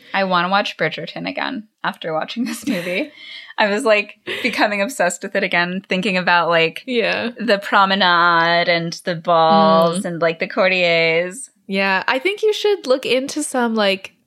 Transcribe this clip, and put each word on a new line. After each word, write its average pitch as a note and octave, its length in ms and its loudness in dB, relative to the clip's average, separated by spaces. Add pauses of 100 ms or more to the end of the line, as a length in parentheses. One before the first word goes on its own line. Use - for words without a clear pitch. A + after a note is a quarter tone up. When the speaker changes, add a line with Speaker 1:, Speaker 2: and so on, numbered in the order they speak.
(160)
Speaker 1:
I G3 80 0
wanna F3+ 260 0
watch G#3 260 -2
Bridgerton E3 540 -6
again - 380 -8 (160)
after E3+ 280 -6
watching F#3+ 340 -4
this - 220 -8
movie. F3+ 440 -4 (220)
Speaker 2:
<laughs> - 260 -12
Speaker 1:
I G#3+ 80 4
was, G#3 180 -2
like, G#3 320 2 (240)
becoming G#3 400 0
obsessed G3 400 -2
with F#3+ 140 -8
it G3 80 0
again, F3+ 440 -2
thinking F#3 300 -2
about, F3 320 2
like, E3 380 2
Speaker 2:
Yeah. G#3+ 420 -2 (100)
Speaker 1:
the G3+ 200 0
promenade F3 1080 2
and E3+ 240 0 (120)
the F3+ 100 -4
balls E3 840 4
Speaker 2:
Mm. G#3 60 -6
Speaker 1:
and, E3+ 160 -6
like, E3 180 0
the F#3 80 -4
courtiers. F3 1040 0 (160)
Speaker 2:
Yeah, G3 400 0
I C4 100 0
think F#4+ 240 -4
you G#4+ 120 2
should G#4 340 0
look B3+ 180 0
into C4+ 380 -2
some, A#3+ 320 -2
like, G3 380 0 (140)